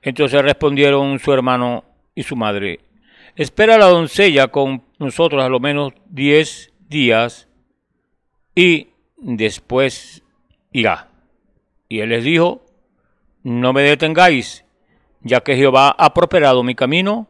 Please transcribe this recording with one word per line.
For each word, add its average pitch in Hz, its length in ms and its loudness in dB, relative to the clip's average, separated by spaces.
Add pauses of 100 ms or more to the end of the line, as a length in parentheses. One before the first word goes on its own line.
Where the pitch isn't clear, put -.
Entonces 139 400 -2
respondieron 139 760 0
su 143 140 -2
hermano 123 520 -2 (300)
y - 100 -10
su 143 120 -10
madre: 101 440 -6 (560)
"Espera 220 420 2
la 208 80 8
doncella 165 600 2
con 135 360 -4 (140)
nosotros 147 440 -2
a 131 60 -2
lo 127 120 -2
menos 143 320 -4 (140)
diez 147 680 -2 (160)
días, 120 580 -2 (1080)
y 175 320 2 (280)
después 127 1080 -6 (480)
irá". 107 360 -4 (800)
Y 110 120 -8
él 107 80 -6
les 117 160 -4
dijo: 165 420 -2 (760)
"No 123 280 -2
me 139 100 0
detengáis, 156 800 0 (580)
ya 120 180 0
que 143 140 -2
Jehová 135 440 4
ha 156 160 2
prosperado 143 480 2
mi 123 120 -4
camino 185 560 -4